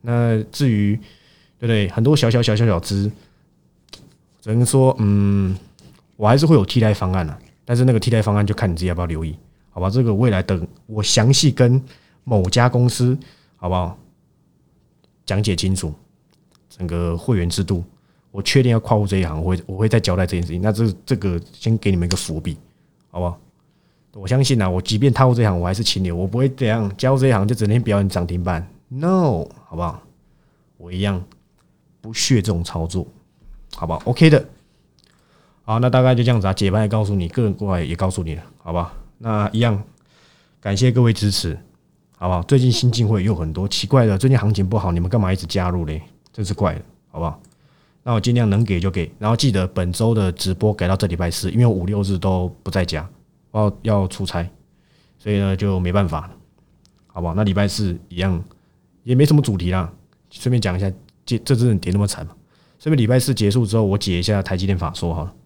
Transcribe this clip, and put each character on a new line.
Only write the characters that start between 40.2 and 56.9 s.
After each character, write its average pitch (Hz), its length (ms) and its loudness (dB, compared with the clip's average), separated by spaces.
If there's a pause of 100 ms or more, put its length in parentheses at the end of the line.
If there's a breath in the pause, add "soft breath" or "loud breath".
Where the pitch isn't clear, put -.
感 101 160 -2
谢 127 140 4
各 123 100 2
位 117 120 4
支 104 180 0
持， 85 260 -4 (640)
好 90 100 -4
不 92 60 0
好？ 90 80 -2
最 143 160 2
近 127 120 4
新 123 200 2
进 113 160 0
会 101 180 2
有 107 100 2
很 80 160 -4
多， 87 160 -4
奇 - 200 -4
怪 127 180 4
的， 98 140 2
最 131 100 2
近 131 100 4
行 107 140 2
情 98 160 0
不 104 80 0
好， 90 160 -2
你 85 80 0
们 90 80 0
干 117 100 0
嘛 95 140 2
一 95 40 0
直 90 100 -8
加 90 240 -2
入 87 140 -2
嘞？ 78 180 -6 (300)
真 107 120 -6
是 95 80 -6
怪 87 220 0
了， 85 80 -10 (280)
好 76 80 -14
不 82 60 -6
好？ 76 160 -6 (600 soft breath)
那 123 100 -4
我 110 80 0
尽 120 140 0
量 113 160 2
能 104 140 2
给 92 160 0
就 95 100 0
给， 85 280 -6
然 104 120 -2
后 147 60 2
记 127 160 2
得 95 140 0
本 90 260 -2
周 113 200 0
的 98 200 2
直 95 200 -4
播 104 220 0
改 87 140 -2
到 95 80 2
这 101 100 0
礼 87 80 -2
拜 87 160 -2
四， - 200 -6
因 117 100 0
为 123 40 6
我 117 80 4
五 90 140 -2
六 101 160 -2
日 95 160 -2
都 90 300 0 (160)
不 95 60 -6
在 92 140 0
家， 82 240 -8 (440)
我 107 80 -2
要， 104 400 0
要 95 80 -2
出 95 180 -8
差， 87 220 -6 (720 soft breath)
所 104 140 -4
以 101 60 2
呢， 98 180 0
就 95 220 0
没 90 140 0
办 98 160 2
法 78 180 -6
了， - 80 -20 (720)